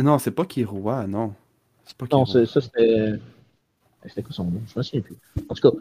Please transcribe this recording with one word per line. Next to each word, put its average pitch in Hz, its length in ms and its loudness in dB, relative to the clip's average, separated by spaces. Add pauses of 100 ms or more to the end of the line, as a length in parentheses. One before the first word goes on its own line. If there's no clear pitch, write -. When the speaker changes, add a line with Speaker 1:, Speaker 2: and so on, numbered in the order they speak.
Speaker 1:
non, 147 160 4
c'est - 140 -4
pas 165 120 -2
Killua, 107 640 -6
non. 101 260 -6 (520)
C'est - 120 -20
pas 127 140 -10
Speaker 2:
Non, 135 140 4
Speaker 1:
Killua. 120 220 4
Speaker 2:
c'est, - 60 -6
ça, 147 80 2
c'était, 113 520 2 (960)
c'était - 160 -10
quoi - 100 -16
son 95 120 -8
nom ? 87 220 -6
Je - 120 -12
me 123 40 -2
souviens 131 200 -6
plus. - 140 -20 (320)
En 117 60 -8
tout - 160 6
cas, - 100 2